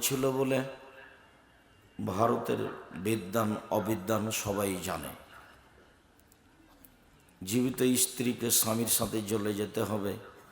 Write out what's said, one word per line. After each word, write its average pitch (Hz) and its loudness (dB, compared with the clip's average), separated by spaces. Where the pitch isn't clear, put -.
ছিল 135 2
বলে 131 2
ভারতের 117 2
বিদ্বান 104 0
অবিদ্বান 104 0
সবাই 101 0
জানে। 82 -4
জীবিত 123 4
স্ত্রীকে 117 0
স্বামীর 113 4
সাথে 110 2
জ্বলে 104 0
যেতে 104 -2
হবে, 98 0